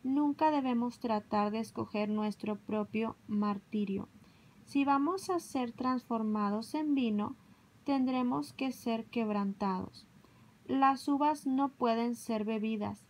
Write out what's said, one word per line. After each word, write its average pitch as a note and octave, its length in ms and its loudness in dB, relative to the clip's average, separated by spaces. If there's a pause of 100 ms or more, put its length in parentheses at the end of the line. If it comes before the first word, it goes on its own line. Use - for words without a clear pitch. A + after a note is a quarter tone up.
nunca D4 480 2
debemos B3 480 0
tratar G#3 520 0
de G#3+ 80 -4
escoger G#3+ 500 -4
nuestro G#3+ 480 -2
propio G#3 600 -4 (100)
martirio. G#3 840 -2 (560)
Si C#4 200 2
vamos C#4+ 440 2
a F4+ 120 0
ser B3 320 -4
transformados A3 1000 0
en D4+ 200 2
vino, A3 420 0 (480)
tendremos C4 680 0
que C4+ 200 -4
ser A3+ 340 -2
quebrantados. G3+ 1000 -2 (600)
Las C4+ 420 2
uvas D4 380 2
no C4+ 240 0
pueden A#3 440 0
ser A3 300 -4
bebidas G#3+ 640 -4